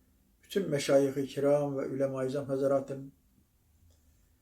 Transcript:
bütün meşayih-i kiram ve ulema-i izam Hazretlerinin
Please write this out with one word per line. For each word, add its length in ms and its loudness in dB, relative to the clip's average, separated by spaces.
bütün 260 -4
meşayih-i 560 2
kiram 520 2
ve 80 -4
ulema-i 420 -2
izam 180 -6
Hazretlerinin 680 -2